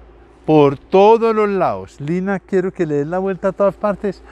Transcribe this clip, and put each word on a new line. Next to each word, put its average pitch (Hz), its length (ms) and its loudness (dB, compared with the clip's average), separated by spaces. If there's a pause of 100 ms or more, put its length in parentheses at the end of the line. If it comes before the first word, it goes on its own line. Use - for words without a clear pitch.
(460)
por 143 320 4
todos 220 560 2
los 214 140 0
lados. 131 520 -4
Lina, 185 380 -4
quiero 185 340 -4
que 175 140 -4
le 151 100 -4
des 143 120 -2
la 180 100 -4
vuelta 190 300 -4
a 185 40 -4
todas 196 220 0
partes 202 580 -6